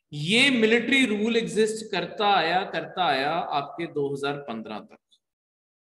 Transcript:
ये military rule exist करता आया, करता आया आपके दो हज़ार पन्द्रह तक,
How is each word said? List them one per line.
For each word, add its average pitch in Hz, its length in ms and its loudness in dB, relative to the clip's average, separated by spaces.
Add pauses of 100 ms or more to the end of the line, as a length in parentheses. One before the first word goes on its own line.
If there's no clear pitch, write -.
(120)
ये 196 400 2
military 233 540 4
rule 214 320 0
exist 208 540 -2
करता 196 420 0
आया, 175 320 2
करता 175 400 -4
आया 139 240 2
आपके 165 580 -4
दो 147 260 -4
हज़ार 139 240 -4 (100)
पन्द्रह 110 340 -10
तक, - 160 -20 (1000)